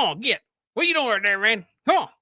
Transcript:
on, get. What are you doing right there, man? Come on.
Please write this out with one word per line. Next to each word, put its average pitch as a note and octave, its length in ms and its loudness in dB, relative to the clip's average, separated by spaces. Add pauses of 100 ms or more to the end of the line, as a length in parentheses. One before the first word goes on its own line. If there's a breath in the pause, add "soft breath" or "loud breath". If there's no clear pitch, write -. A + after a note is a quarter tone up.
on, D#3+ 140 -2
get. A3+ 220 -2 (320)
What D#4 120 0
are - 20 0
you F4 60 0
doing D4+ 140 0
right G#3 160 0
there, G3+ 160 0
man? G#3+ 260 0 (200)
Come F4+ 120 4
on. - 120 -2 (120)